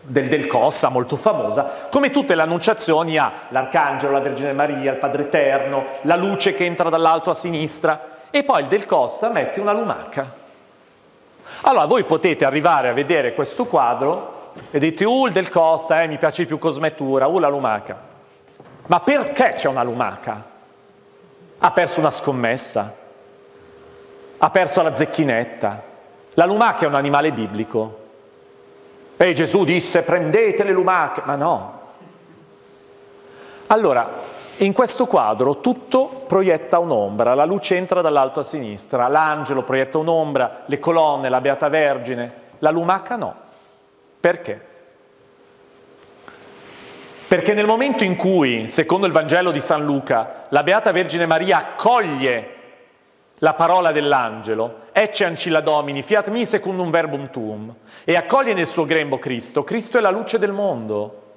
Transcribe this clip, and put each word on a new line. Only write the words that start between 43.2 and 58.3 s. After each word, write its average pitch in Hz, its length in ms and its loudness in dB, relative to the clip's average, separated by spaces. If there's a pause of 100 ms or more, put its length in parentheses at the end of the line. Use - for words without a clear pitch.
Perché? 170 400 0 (2750)
Perché 190 260 2
nel 208 120 2
momento 226 380 2
in 180 120 0
cui, 135 520 2
secondo 170 380 2
il 170 60 0
Vangelo 160 380 2
di 151 100 -2
San 151 240 0
Luca, 135 640 -2
la 143 120 4
Beata 196 300 2
Vergine 170 340 0
Maria 165 320 2
accoglie 143 920 0 (880)
la 156 120 4
parola 170 380 2
dell'angelo, 117 1040 -2
"Ecce 208 320 0
ancilla 165 360 0
Domini, 143 420 -2
fiat 202 260 0
mi 220 180 -2
secundum 185 440 -2
verbum 147 400 -2
tuum", 110 440 -10 (300)
e 165 120 2
accoglie 226 380 0